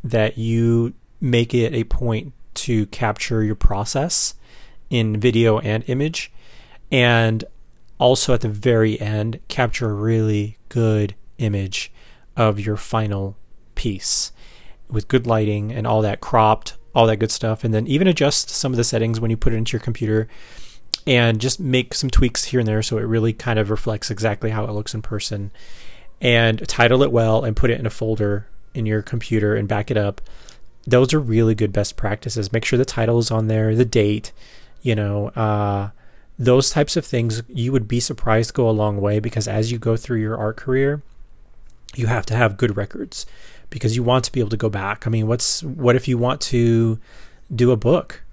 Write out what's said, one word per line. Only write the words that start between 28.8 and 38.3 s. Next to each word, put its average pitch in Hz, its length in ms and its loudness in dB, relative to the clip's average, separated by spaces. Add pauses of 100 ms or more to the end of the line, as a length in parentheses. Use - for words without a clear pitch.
your 107 160 0
computer 107 540 0
and 107 100 0
back 104 240 -2
it 117 60 0
up. 101 240 0 (680)
Those 127 280 4
are 156 40 2
really 113 360 4
good 104 180 0
best 101 240 -2
practices. 104 560 -4
Make 113 120 0
sure - 120 0
the 127 80 4
title 117 340 2
is 113 120 2
on 113 180 0
there, 110 260 2
the 120 120 4
date, 107 460 0 (500)
you 120 120 2
know, 104 340 -2
uh, 104 640 -2 (480)
those 127 320 4
types 147 260 0
of 165 100 -4
things. 117 420 -2
You 123 240 -4
would 117 160 0
be 120 120 0
surprised 113 540 0